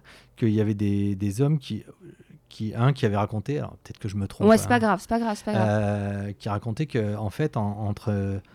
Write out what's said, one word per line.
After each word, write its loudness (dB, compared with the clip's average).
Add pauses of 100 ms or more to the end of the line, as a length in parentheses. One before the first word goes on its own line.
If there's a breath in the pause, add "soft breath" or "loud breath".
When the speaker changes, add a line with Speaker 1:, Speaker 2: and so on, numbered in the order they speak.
(380 soft breath)
Speaker 1:
qu'il 2
y 4
avait 2
des, 2
des -2
hommes 2
qui, -10 (640)
qui, -8
un 4
qui -2
avait 2
raconté, -2
alors -8
peut-être -16
que -6
je -6
me -2
trompe, 2
Speaker 2:
Ouais, 10
c'est 2
Speaker 1:
hein. -2
Speaker 2:
pas 4
grave, 2
c'est -16
pas 0
grave, -2
c'est -12
pas -2
grave. 2
Speaker 1:
Euh, 0
qui -8
racontait -4
que, -2
en -4
fait, -2
en, 0 (220)
entre, -2 (160 soft breath)